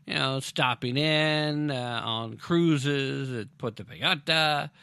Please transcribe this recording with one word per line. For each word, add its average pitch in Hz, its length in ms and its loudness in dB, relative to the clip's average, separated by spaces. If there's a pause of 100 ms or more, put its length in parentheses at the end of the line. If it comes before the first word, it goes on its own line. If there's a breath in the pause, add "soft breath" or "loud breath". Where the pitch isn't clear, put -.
you - 100 -4
know, 135 260 0
stopping 127 560 0
in, 151 760 2
uh, 120 320 -4
on 113 320 -4
cruises 139 960 2
at 113 260 -8
Puerto 110 280 -8
Vallarta, 156 840 0 (120)